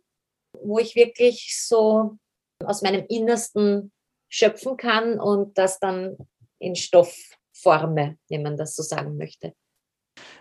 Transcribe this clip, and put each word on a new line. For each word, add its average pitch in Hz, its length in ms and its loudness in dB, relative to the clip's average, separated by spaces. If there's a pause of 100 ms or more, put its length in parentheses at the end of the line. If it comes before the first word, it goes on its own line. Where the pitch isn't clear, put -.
(600)
wo 208 200 -2
ich 226 160 -4
wirklich 240 600 2
so 220 640 2 (460)
aus 202 180 -4
meinem 190 260 -2
Innersten 208 840 -2 (360)
schöpfen 220 480 0
kann 226 440 -2
und 202 360 0
das 190 220 2
dann 190 380 -4 (420)
in 185 160 -6
Stoff - 400 4 (420)
forme, 156 640 0 (100)
wenn 156 140 -6
man 147 140 -6
das 151 180 -10
so 156 80 -8
sagen 147 340 -8
möchte. - 360 -14 (880)